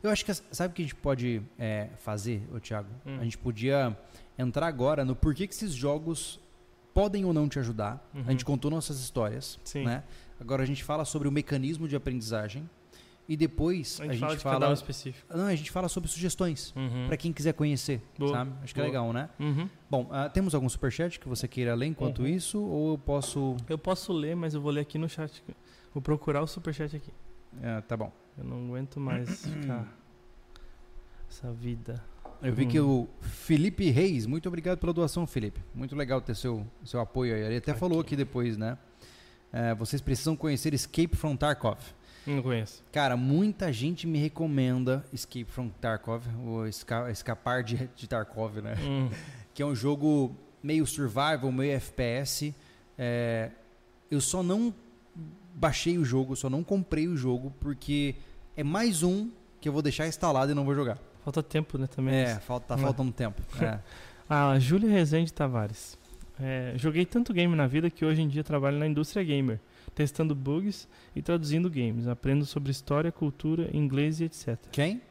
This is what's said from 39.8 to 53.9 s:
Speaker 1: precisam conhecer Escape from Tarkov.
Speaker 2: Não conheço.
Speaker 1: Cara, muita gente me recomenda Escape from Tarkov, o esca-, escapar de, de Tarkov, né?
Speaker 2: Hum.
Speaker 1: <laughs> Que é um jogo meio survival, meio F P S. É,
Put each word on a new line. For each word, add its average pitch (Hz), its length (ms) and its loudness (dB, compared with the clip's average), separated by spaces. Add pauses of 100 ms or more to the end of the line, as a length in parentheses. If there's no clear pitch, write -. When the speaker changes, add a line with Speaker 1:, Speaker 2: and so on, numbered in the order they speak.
Speaker 1:
precisam 151 360 0
conhecer 151 360 0
Escape 165 440 2
from 151 200 0
Tarkov. 131 420 0 (480)
Speaker 2:
Não 143 160 0
conheço. 117 500 -2
Speaker 1:
Cara, 135 240 4
muita 160 560 4
gente 147 340 -2
me 160 120 2
recomenda 135 920 2
Escape 123 380 -8
from 123 180 -6 (120)
Tarkov, 117 420 -4 (240)
o 113 200 -2
esca-, 117 440 -4
escapar 120 540 -2
de, 120 320 -2
de 120 100 -14
Tarkov, 110 540 -4
né? 107 200 -6
Speaker 2:
Hum. 139 300 0
Speaker 1:
<laughs> - 80 -6 (360)
Que - 80 -4
é 143 40 0
um 143 80 0
jogo 143 600 2 (260)
meio 151 240 2
survival, 139 640 0
meio 135 220 2
F 131 200 -2
P 131 120 -2
S. 139 500 -2 (420)
É, 117 540 0 (580)